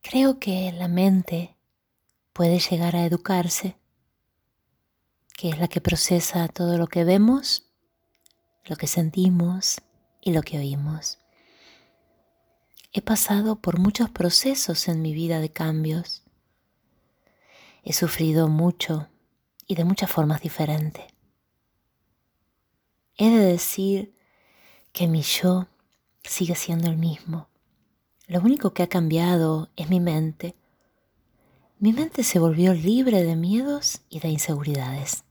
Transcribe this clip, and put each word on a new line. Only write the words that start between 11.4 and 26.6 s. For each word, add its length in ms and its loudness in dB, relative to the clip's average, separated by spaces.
He 100 -4
pasado 540 0
por 220 -2
muchos 320 2
procesos 800 -2
en 140 0
mi 100 -2
vida 280 -2
de 120 -4
cambios. 720 -4
He 80 -8
sufrido 560 2
mucho 600 0
y 100 -4
de 80 0
muchas 260 0
formas 300 0
diferentes. 640 -4
He 140 4
de 140 6
decir 680 0
que 160 0
mi 140 2
yo 460 0
sigue 300 -4
siendo 340 -2